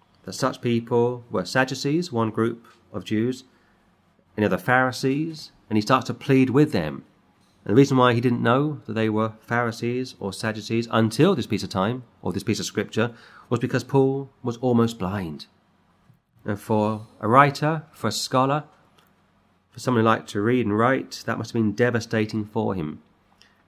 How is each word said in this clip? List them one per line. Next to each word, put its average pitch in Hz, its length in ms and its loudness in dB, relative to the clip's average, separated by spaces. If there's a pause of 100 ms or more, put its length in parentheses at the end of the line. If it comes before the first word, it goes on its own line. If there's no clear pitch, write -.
(240)
that 95 100 -12
such - 280 -4
people 120 680 0
were - 160 -2
Sadducees, 139 640 -2
one 113 180 0
group 110 360 -2 (260)
of 98 120 -8
Jews, 110 400 -2 (920)
and 104 80 0
the 104 40 6
other 98 100 2
Pharisees, 135 920 0 (180)
and 107 80 2
he 104 40 2
starts 120 260 0
to 123 60 -4
plead 131 360 4
with 147 220 4
them. 76 320 -4 (600)
And - 80 -2
the 107 80 6
reason 135 180 6
why 123 160 6
he 117 80 0
didn't 120 200 0
know 127 440 0
that 110 80 -10
they 110 160 0
were 110 320 0
Pharisees 120 800 -4
or 98 140 -6
Sadducees 113 580 -4
until 117 440 4
this 120 120 -2
piece 95 160 -2
of 92 60 -6
time, 120 340 -2 (180)
or 92 100 -6
this 92 120 -4
piece 104 160 -2
of 92 60 -6
scripture, 107 480 -4 (360)
was 120 100 -2
because 127 240 -2
Paul 135 460 0 (120)
was 120 160 -6
almost 117 420 2
blind. 90 460 -6 (1000)
And 104 140 -4
for 107 480 -2 (120)
a 107 80 -6
writer, 143 640 4
for - 160 -6
a 107 40 -4
scholar, 131 520 -2 (1080)
for - 100 -20
someone 120 240 0
who 113 60 4
liked 113 200 -2
to 104 120 -4
read 120 240 2
and 104 120 0
write, 123 480 0
that 113 120 -4
must 113 140 -8
have 117 100 0
been 107 120 2
devastating 110 720 -2
for 110 280 -4
him. 78 280 -6 (680)